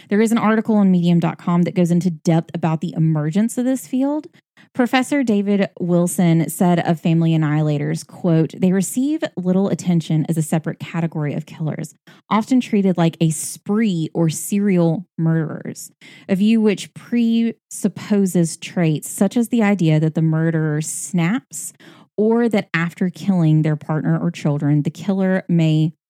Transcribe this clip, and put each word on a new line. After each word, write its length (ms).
There 120
is 100
an 60
article 380
on 160
medium 280
dot 180
com 260
that 120
goes 160
into 180
depth 440
about 280
the 140
emergence 640
of 80
this 220
field. 400
Professor 500
David 460
Wilson 720
said 300
of 200
family 320
annihilators, 760
quote, 520
"They 160
receive 500
little 320
attention 580
as 100
a 40
separate 380
category 540
of 120
killers, 480
often 300
treated 380
like 240
a 80
spree 840
or 160
serial 760
murderers, 720
a 80
view 240
which 340
presupposes 1600
traits 520
such 280
as 100
the 160
idea 360
that 160
the 60
murderer 600
snaps 880
or 320
that 240
after 380
killing 500
their 140
partner 440
or 120
children, 500
the 80
killer 580
may 460